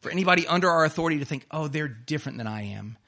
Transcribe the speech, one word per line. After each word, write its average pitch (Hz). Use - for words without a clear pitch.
for -
anybody 180
under 180
our 165
authority 160
to 139
think, 135
"Oh, 151
they're 151
different 123
than 113
I 104
am. 104